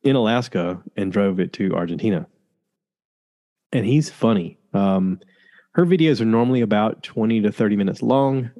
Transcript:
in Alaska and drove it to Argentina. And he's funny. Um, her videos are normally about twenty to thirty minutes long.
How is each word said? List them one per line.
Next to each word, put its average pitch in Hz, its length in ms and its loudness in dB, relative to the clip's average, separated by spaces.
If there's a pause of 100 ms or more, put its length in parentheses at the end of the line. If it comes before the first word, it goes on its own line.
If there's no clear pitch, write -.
in 135 140 2
Alaska 107 640 -2 (140)
and 95 160 -4
drove 98 260 0
it 90 140 -4
to 95 200 -2
Argentina. 87 540 -2 (1400)
And 117 140 0
he's 147 240 2
funny. 101 500 -2 (140)
Um, 95 480 0 (500)
her 175 140 2
videos 160 340 2
are 113 60 0
normally 120 360 2
about 107 420 0
twenty 113 380 -2
to 104 100 0
thirty 104 240 0
minutes 98 260 -2
long. 135 580 0